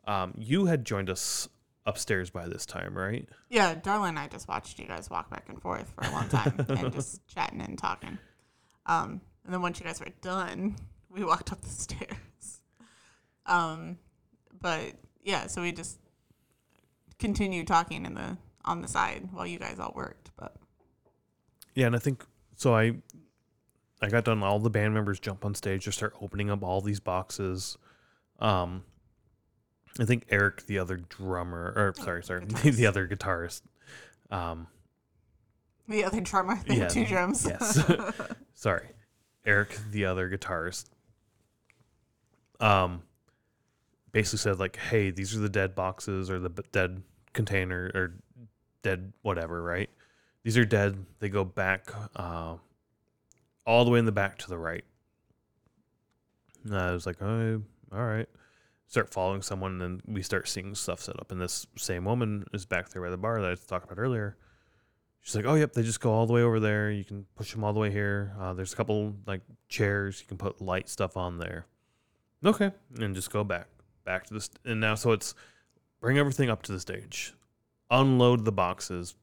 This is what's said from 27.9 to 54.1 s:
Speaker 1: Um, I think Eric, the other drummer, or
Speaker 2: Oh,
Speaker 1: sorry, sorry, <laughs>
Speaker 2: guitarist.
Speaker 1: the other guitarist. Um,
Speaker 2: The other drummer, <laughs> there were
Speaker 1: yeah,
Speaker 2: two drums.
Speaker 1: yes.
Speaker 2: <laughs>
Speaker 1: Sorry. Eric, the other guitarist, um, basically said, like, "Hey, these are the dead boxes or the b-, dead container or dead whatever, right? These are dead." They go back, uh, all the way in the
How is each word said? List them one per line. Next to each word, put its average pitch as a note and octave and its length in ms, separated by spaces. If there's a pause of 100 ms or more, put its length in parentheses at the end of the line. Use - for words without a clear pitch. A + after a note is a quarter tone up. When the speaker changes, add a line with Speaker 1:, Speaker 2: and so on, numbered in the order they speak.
Speaker 1:
Um, F#2 440 (1160)
I A#2 60
think A#2 240
Eric, G2+ 380
the G2 120
other F2+ 180
drummer, F2 800
or G2 240
Speaker 2:
Oh, - 40
Speaker 1:
sorry, F2 200
sorry, F2+ 180
<laughs> F#2 40
Speaker 2:
guitarist. A#2 300
Speaker 1:
the A2+ 120
other F#2+ 200
guitarist. F2 540 (680)
Um, E2+ 380 (1200)
Speaker 2:
The G#3+ 180
other G#3 160
drummer, F#3+ 420
<laughs> - 40
there C3 100
were G2 60
Speaker 1:
yeah, F2 60
Speaker 2:
two A3+ 160
drums. F#3 400
Speaker 1:
yes. G#3+ 380 (380)
Speaker 2:
<laughs> - 320
Speaker 1:
Sorry. - 340 (580)
Eric, G#2 320 (140)
the G#2 140
other F#2 240
guitarist, F2+ 560 (1700)
um, F#2 420 (1080)
basically G#2+ 280
said, F#2+ 200
like, - 180
"Hey, G#2 320
these F#2+ 260
are A2 40
the G#2 100
dead F#2+ 260
boxes F#2+ 540
or F#2 100
the F2+ 100
b-, F2+ 220
dead F#2 300 (320)
container F#2 600
or F2+ 180 (720)
dead F#2+ 300 (100)
whatever, E2+ 380
right? F2 280 (540)
These A2+ 140
are A#2 80
dead." G2+ 400 (140)
They G#2 100
go G2 140
back, F#2+ 460 (260)
uh, E2+ 420 (1080)
all A#2+ 200
the A#2+ 60
way A#2+ 80
in A2+ 60
the A2 60